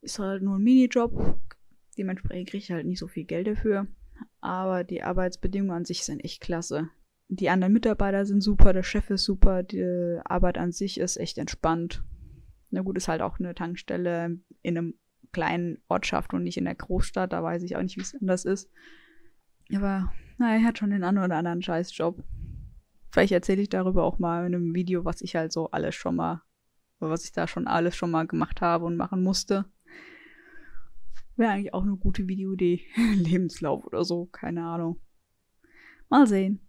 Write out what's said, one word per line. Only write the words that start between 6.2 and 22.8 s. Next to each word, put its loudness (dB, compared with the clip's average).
echt -10
klasse. -4
Die -2
anderen 4
Mitarbeiter 2
sind 2
super, 10
der 4
Chef -2
ist -2
super, 6
die -2
Arbeit 2
an -2
sich -6
ist -2
echt -8
entspannt. -4
Na -4
gut, -4
ist -6
halt -2
auch -6
eine -6
Tankstelle -4
in -4
einem -6
kleinen -2
Ortschaft -2
und 0
nicht -4
in -2
der -4
Großstadt, -2
da -2
weiß -4
ich -8
auch -2
nicht, -6
wie -8
es -12
anders -2
ist. -4
Aber, 0
naja, 4
er 6
hat 2
schon 0
den 0
einen 2
oder 0
anderen -2
Scheißjob. -4